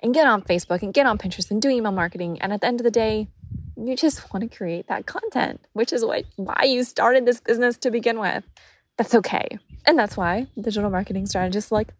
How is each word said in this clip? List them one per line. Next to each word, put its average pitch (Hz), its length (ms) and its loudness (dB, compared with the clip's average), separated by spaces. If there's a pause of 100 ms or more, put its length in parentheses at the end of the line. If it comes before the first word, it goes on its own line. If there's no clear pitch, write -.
and 240 120 2
get 302 120 6
on 214 160 4
Facebook 175 400 -2
and 202 100 -6
get 277 140 4
on 214 120 2
Pinterest - 320 -6
and 214 120 0
do 277 60 2
email 226 240 0
marketing." 175 480 -4
And 196 120 -4
at 202 80 -4
the - 60 0
end 240 140 0
of 226 40 0
the 233 60 4
day, 220 380 0 (480)
you 247 200 -4
just - 360 0
want 208 160 -4
to - 80 -20
create 175 320 -6
that - 180 -6
content, - 540 -4 (120)
which 220 200 -2
is 226 120 0
what, - 200 -2 (120)
why - 280 -4
you 254 200 4
started 247 420 4
this 240 140 4
business 240 380 2
to 254 120 0
begin 226 280 0
with. 196 260 -4 (520)
That's 233 180 0
okay. - 440 2 (280)
And 311 120 6
that's 208 180 0
why 196 300 -2 (120)
digital 208 300 -2
marketing 190 380 -2
strategists 190 460 -2
like 214 280 0